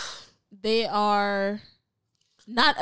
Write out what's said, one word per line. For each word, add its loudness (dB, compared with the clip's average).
<sighs> -20
they 0
are 0
not 2